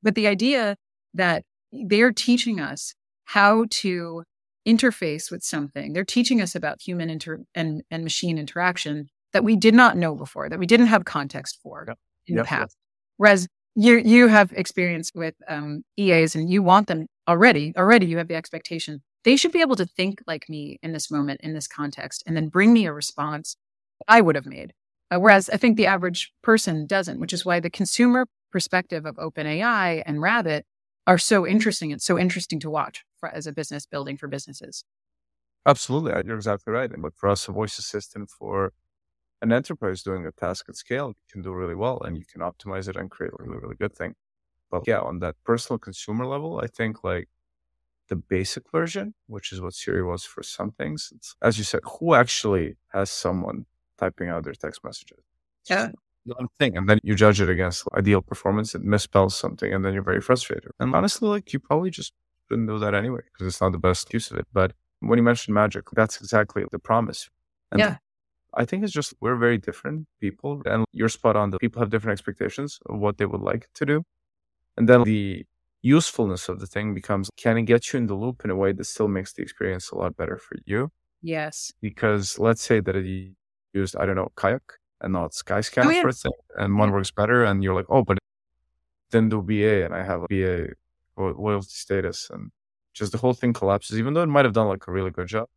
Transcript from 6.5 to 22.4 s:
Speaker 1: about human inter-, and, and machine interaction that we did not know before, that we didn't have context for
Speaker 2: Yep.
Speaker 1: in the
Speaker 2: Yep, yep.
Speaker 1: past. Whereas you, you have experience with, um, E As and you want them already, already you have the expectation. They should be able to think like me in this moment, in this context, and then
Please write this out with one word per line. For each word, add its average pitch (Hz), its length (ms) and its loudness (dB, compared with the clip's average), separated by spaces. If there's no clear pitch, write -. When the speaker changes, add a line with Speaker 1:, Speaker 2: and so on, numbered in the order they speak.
Speaker 1:
about 156 260 -6
human 170 300 -6
inter-, 160 340 -10
and, 160 360 -4
and 165 120 -8
machine 165 360 -4
interaction 151 720 -4
that 202 120 4
we 220 120 6
did 220 180 8
not 240 220 10
know 165 180 0
before, 143 340 -10
that 151 100 -6
we 180 80 -2
didn't 233 200 8
have 214 180 6
context 143 580 -8
for 147 260 -18
Speaker 2:
Yep. 117 100 -12
Speaker 1:
in 175 80 -4
the 113 60 2
Speaker 2:
Yep, 117 40 2
yep. 147 160 -2
Speaker 1:
past. - 160 -8
Whereas 202 280 6
you, 233 240 8
you 233 300 10
have 208 240 8
experience 175 600 -4
with, 165 200 -6
um, 147 340 -6
E 196 140 4
As 165 220 4
and 160 160 -2
you 196 120 4
want 190 260 6
them 160 180 -4
already, 170 480 6
already 196 300 6
you 165 120 0
have 165 100 -4
the 170 80 -4
expectation. 160 680 -10
They 254 120 8
should 320 160 2
be 349 100 2
able 262 140 2
to 185 100 0
think 196 400 -4
like 156 220 -8
me 147 340 -10
in 165 100 -6
this 156 180 -8
moment, 143 320 -4
in 156 120 -8
this 147 140 -8
context, - 580 -10
and 165 100 -2
then 156 120 -2